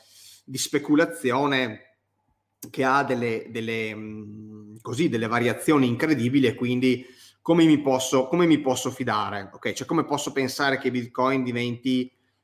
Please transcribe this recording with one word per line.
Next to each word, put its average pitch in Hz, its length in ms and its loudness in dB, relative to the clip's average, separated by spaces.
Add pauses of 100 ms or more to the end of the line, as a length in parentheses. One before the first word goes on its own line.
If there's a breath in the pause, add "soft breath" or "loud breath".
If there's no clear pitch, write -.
(460 loud breath)
di 135 100 -10
speculazione 139 1300 0 (800)
che 135 140 -2
ha 131 180 2
delle, 120 480 -4
delle, 113 440 -6
mm, 107 880 -16
così, 123 260 -2
delle 113 180 -2
variazioni 120 640 2
incredibili 127 580 2
e 117 80 2
quindi 127 500 0 (360 loud breath)
come 170 240 4
mi 151 160 6
posso, 131 480 2
come 175 180 2
mi 156 140 4
posso 127 320 -2
fidare? 104 600 -4
Ok, - 200 -6
cioè - 140 -10
come 160 180 0
posso 143 260 -4
pensare 135 480 -2
che 127 140 -2
Bitcoin 127 500 -2
diventi, 123 680 -2 (360)